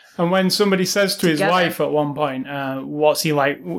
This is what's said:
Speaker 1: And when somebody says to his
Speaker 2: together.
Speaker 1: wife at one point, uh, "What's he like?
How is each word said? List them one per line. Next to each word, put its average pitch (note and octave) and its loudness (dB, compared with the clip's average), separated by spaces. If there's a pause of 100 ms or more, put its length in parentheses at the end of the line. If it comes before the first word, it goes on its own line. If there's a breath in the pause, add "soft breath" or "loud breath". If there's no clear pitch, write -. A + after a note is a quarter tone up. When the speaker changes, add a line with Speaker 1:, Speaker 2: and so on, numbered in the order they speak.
(180 loud breath)
Speaker 1:
And F3 0
when F#3+ 4
somebody F#3+ 2
says F#3+ 0
to F#3 0
his D#3 2
Speaker 2:
together. F#3+ 2
Speaker 1:
wife F3+ 0
at C#3+ -2
one D3 0
point, C3+ -4
uh, C3+ -6
"What's D3 0
he D#3+ 0
like? C#3+ 0 (180)